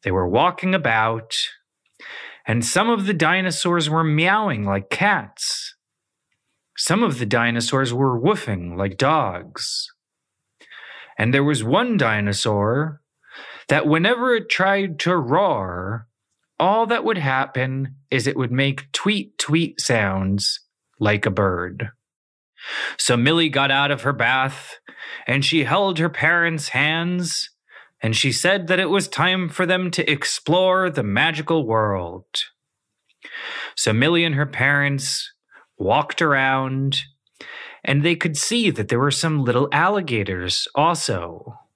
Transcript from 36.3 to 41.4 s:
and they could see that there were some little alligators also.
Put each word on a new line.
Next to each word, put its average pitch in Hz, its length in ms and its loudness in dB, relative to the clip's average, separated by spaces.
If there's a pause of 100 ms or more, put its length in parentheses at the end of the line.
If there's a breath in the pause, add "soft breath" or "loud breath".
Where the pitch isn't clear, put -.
and 143 180 2
they 170 140 2
could 165 220 -2
see 226 320 0
that 107 180 -4
there 120 100 0
were 139 120 2
some 156 340 0
little 123 260 2
alligators 117 1040 0
also. 117 840 -2 (180)